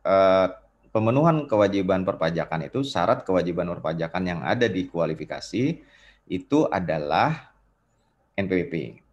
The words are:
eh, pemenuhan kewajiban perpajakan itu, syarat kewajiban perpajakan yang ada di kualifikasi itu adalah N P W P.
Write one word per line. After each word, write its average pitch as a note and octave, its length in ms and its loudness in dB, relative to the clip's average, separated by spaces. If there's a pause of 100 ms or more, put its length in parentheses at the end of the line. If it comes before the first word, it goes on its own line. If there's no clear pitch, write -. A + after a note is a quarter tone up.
eh, F#2+ 480 4 (480)
pemenuhan C#3+ 480 2
kewajiban G2 640 2
perpajakan D#2+ 640 -4
itu, C3+ 80 -4
syarat A#2+ 480 0
kewajiban F2 400 0
perpajakan E2+ 560 -4
yang F2 160 -4
ada G#2 240 0
di F#2 240 -2
kualifikasi E2 760 -4 (600)
itu F#2 340 -2 (140)
adalah E2+ 800 0 (800)
N G2 160 -2
P F#2 80 0
W F2 120 2
P. E2 60 -8 (380)